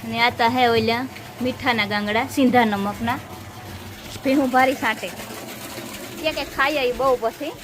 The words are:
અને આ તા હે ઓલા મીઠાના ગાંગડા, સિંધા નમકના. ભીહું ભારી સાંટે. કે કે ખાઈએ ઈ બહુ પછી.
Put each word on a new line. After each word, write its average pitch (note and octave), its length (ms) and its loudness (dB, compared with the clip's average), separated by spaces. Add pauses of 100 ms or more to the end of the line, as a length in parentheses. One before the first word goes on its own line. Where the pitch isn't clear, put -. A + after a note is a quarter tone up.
અને A3+ 180 -4
આ A#3+ 80 6
તા A#3+ 180 2
હે B3 200 4
ઓલા A#3 360 4 (380)
મીઠાના A#3+ 440 0
ગાંગડા, G#3 420 0
સિંધા B3 380 6
નમકના. G#3 540 -2 (1040)
ભીહું C4+ 280 4
ભારી C4 220 6
સાંટે. B3 340 -2 (1120)
કે D#4 100 0
કે D4+ 120 -6
ખાઈએ C#4 460 0
ઈ A#3+ 80 -2
બહુ C4 240 4
પછી. A3+ 320 -4 (100)